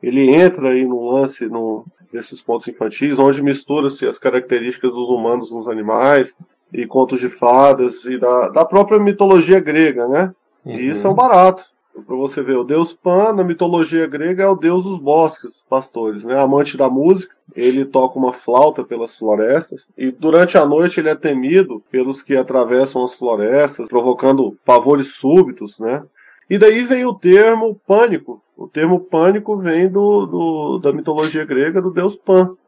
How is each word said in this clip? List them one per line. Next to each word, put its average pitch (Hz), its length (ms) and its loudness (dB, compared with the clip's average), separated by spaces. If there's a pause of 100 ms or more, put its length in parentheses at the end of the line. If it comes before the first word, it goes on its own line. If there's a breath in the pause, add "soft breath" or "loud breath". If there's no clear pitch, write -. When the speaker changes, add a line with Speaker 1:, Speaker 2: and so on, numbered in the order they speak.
Speaker 1:
ele 131 320 2
entra 160 360 4
aí 127 140 0
no 120 240 -4
lance, 135 380 -4
no, 113 380 -8 (260)
nesses - 300 -16
contos 117 260 -6
infantis, 120 500 -6
onde 139 240 4
mistura-se 139 640 -4
as 131 140 -4
características 123 720 -4
dos 123 160 -8
humanos 117 420 -2
nos 113 200 -12
animais, 113 680 0 (380)
e 120 120 -8
contos 127 360 -2
de 123 80 -4
fadas, 123 760 2
e 127 120 -8
da, 123 320 0
da 160 160 2
própria 202 340 2
mitologia 190 640 4
grega, 151 480 0
né? 180 240 -2 (320)
E 120 80 -14
Speaker 2:
Uhum. 113 60 -10
Speaker 1:
isso 156 280 -4
é - 20 2
um 190 60 0
barato. 185 480 4 (440)
Pra 127 80 -8
você 135 260 -6
ver, 131 140 -2
o 123 80 0
deus 156 300 -2
Pan, 190 400 0
na 190 100 0
mitologia 165 640 -2
grega, 165 360 -4
é 196 40 2
o 196 80 2
deus 180 300 0
dos 190 120 -8
bosques, 151 540 -2
dos - 180 -20
pastores, 113 540 -6
né? 127 160 -2
Amante 139 380 0
da 131 120 0
música, 160 460 0 (180)
ele 127 300 0
toca 131 340 -2
uma 131 140 -2
flauta 135 500 0
pelas 117 360 -10
florestas, 110 800 -2
e 131 120 -6
durante 160 480 2
a 156 80 4
noite 165 360 0
ele 156 80 -2
é 151 60 0
temido 143 760 -2
pelos 131 300 -4
que 139 160 -2
atravessam 127 680 -2
as 123 100 -6
florestas, 120 760 -2
provocando 123 760 0
pavores 131 500 2
súbitos, 135 640 2
né? 120 220 -6 (480 soft breath)
E 190 80 0
daí 220 280 4
vem 254 200 -2
o 240 80 -4
termo 214 720 4
pânico. 190 560 0 (140)
O - 140 -18
termo 170 320 0
pânico 202 560 -2
vem 180 320 0
do, 202 360 0
do, 160 540 -6
da 143 140 -2
mitologia 156 500 -4
grega, 151 380 -2
do 170 100 -4
deus 180 240 -4
Pan. 185 400 2 (120)